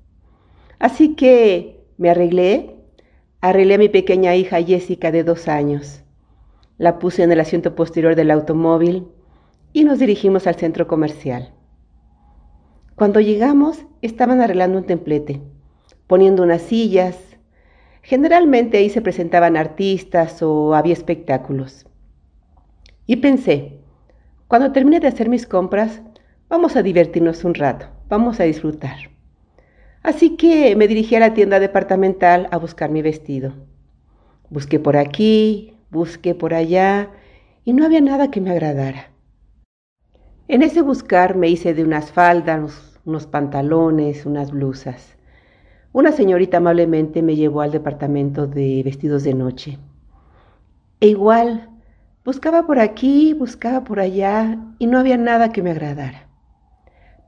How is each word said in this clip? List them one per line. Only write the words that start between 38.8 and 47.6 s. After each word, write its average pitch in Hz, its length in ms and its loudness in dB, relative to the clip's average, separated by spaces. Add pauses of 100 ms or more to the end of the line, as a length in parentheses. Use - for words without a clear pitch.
En 277 160 2
ese 320 180 2
buscar 202 540 0
me 180 120 2
hice 170 280 0
de 160 80 -2
unas 151 280 -4
faldas, 175 460 2
unos, - 480 -12
unos 156 220 -8
pantalones, 147 1000 -2
unas 143 240 -6
blusas. 135 640 -10 (800)
Una 277 180 4
señorita 185 460 2
amablemente 165 640 0
me 160 140 0
llevó 151 260 -2